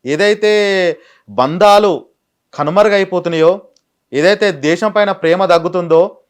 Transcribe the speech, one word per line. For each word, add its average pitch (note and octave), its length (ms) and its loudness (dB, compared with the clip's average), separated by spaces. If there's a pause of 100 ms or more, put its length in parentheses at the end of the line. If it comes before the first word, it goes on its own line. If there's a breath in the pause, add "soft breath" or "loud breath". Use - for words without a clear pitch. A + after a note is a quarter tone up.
ఏదైతే G#3 460 0 (760 soft breath)
బంధాలు E3+ 760 2 (480)
కనుమరుగైపోతున్నాయో, F3+ 1040 0 (520)
ఏదైతే F#3+ 400 0
దేశం E3 440 -2
పైన G#3 160 0
ప్రేమ F#3 320 -2
తగ్గుతుందో E3+ 680 0 (160)